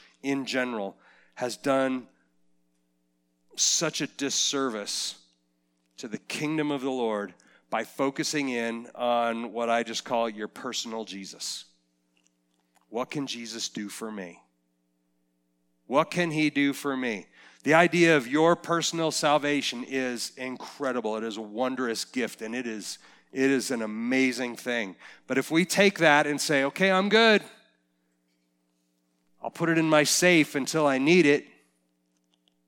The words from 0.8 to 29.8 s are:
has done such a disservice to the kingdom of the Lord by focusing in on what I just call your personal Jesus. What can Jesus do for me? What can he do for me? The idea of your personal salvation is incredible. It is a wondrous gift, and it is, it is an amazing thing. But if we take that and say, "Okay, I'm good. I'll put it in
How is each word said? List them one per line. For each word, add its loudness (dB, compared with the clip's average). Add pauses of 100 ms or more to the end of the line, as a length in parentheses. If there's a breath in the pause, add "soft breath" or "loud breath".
has -6
done 0 (1500)
such 0
a -2
disservice -4 (840)
to -12
the -8
kingdom -2
of -4
the -2
Lord -2 (360 soft breath)
by -2
focusing -2
in -4
on 0
what -2
I 2
just -8
call 0
your -8
personal -8
Jesus. -12 (1200)
What -6
can -4
Jesus -8
do -8
for -10
me? -12 (1500)
What 2
can -2
he 0
do 2
for -6
me? -6 (360 soft breath)
The 2
idea 6
of 0
your 4
personal -2
salvation 0
is -4
incredible. -6
It -6
is -6
a -8
wondrous -4
gift, -6
and -8
it -6
is, -8 (360 soft breath)
it 2
is 0
an -2
amazing -2
thing. -6 (320 loud breath)
But -2
if -2
we 4
take 2
that 6
and -2
say, 0
"Okay, 0
I'm 2
good. 6 (2000)
I'll -4
put -2
it 4
in 4